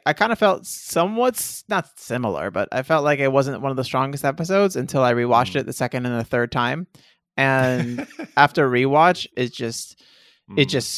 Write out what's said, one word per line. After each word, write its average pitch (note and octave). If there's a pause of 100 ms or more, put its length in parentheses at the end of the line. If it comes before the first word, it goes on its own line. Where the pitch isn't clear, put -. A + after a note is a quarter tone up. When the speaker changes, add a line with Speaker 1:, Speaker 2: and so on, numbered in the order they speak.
Speaker 1:
I D3+
kinda A3+
felt G3
somewhat A3+
s-, -
not F#3+
similar, G2+
but G2
I C3
felt D3+
like D3
it C3+
wasn't C3+
one C#3
of C3
the C3
strongest C3+
episodes F#3
until C3
I B2
rewatched A#2+
Speaker 2:
Mm. C#3+
Speaker 1:
it C3
the C3
second B2
and A#2+
the A2+
third A#2+
time. C3 (500)
And B2+
Speaker 2:
<laughs> -
Speaker 1:
after C#3+
rewatch, C#3+
it B2
just, - (600)
it C#3+
Speaker 2:
Mm. -
Speaker 1:
just C3